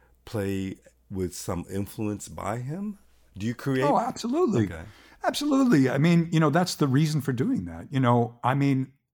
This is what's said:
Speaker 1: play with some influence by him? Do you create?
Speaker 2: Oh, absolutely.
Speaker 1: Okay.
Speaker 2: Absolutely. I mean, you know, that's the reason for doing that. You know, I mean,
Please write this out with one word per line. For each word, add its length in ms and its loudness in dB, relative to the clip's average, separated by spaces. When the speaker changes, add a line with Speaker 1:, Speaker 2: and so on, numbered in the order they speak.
Speaker 1:
play 540 -4
with 240 -4
some 400 -6
influence 560 -6
by 300 -8
him? 400 -8
Do 80 -4
you 80 -2
create? 300 0
Speaker 2:
Oh, 160 4
absolutely. 640 0
Speaker 1:
Okay. 180 -6
Speaker 2:
Absolutely. 640 4
I 100 0
mean, 340 4
you 80 4
know, 100 4
that's 240 2
the 140 2
reason 320 2
for 120 -2
doing 340 -2
that. 260 -12
You 80 0
know, 420 2
I 120 0
mean, 360 0